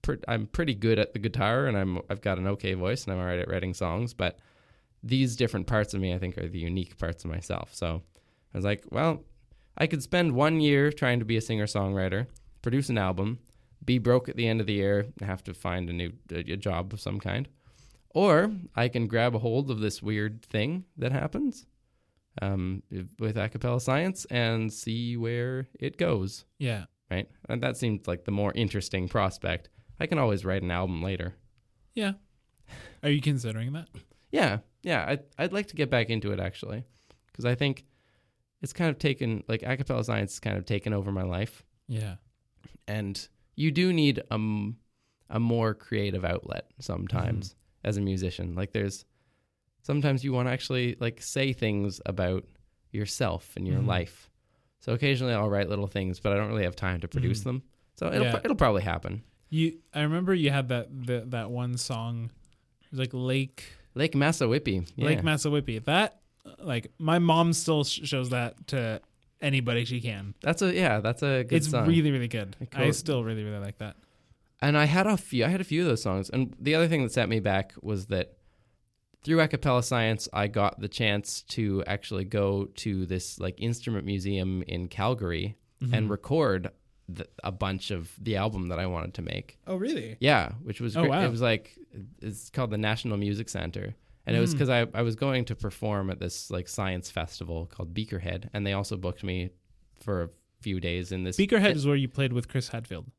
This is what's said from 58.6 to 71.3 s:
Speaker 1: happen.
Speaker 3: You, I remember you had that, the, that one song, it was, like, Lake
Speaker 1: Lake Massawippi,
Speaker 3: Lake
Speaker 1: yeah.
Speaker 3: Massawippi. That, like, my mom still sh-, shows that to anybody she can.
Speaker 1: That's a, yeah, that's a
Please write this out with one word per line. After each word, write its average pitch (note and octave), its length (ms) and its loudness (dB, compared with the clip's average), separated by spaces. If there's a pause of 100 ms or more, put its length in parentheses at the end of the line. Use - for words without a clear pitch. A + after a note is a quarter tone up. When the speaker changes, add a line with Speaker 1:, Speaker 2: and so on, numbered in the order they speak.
Speaker 1:
happen. F2+ 400 -4 (320)
Speaker 3:
You, D#3+ 240 2 (160)
I D3 80 -2
remember F3 320 2
you D#3 160 4
had C#3 200 0
that, B2 180 -2 (180)
the, B2 220 -2
that A#2 200 -4
one B2 280 -4
song, A#2 540 -4 (520)
it - 80 -20
was, C3+ 80 -8
like, C3 140 -2
Lake C3 520 -2 (300)
Speaker 1:
Lake D#3 200 2
Massawippi, C#3 640 4 (180)
Speaker 3:
Lake D3 220 4
Speaker 1:
yeah. - 40 0
Speaker 3:
Massawippi. D3 640 0
That, F#3 360 2 (380)
like, B2 400 -4
my E3 220 4
mom E3+ 320 6
still D#3 320 2
sh-, - 180 -2
shows B2+ 280 -2
that B2 380 -2
to A2+ 320 -2 (400)
anybody B2 440 2
she B2 160 -4
can. G2+ 400 -6
Speaker 1:
That's D#3+ 220 0
a, F#3 120 4
yeah, C#3+ 240 4
that's G#2+ 240 0
a C3+ 220 2